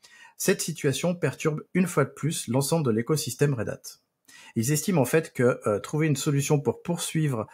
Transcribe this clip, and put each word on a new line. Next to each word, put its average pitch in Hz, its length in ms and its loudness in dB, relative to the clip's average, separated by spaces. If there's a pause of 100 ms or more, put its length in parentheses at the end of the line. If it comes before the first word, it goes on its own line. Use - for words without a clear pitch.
(380)
cette 196 240 0
situation 156 520 -2
perturbe 156 480 -2 (120)
une 180 120 4
fois 147 200 0
de - 40 -6
plus - 380 -6
l'ensemble 139 380 2
de 123 40 2
l'écosystème 143 600 0
Red 107 160 -2
Hat. » - 140 -10 (760)
Ils 113 160 0
estiment 151 300 2
en - 20 2
fait - 300 0
que, 127 320 2
euh, 104 120 2
trouver 156 280 -2
une 143 100 2
solution 143 420 2
pour - 240 -2
poursuivre 156 720 -2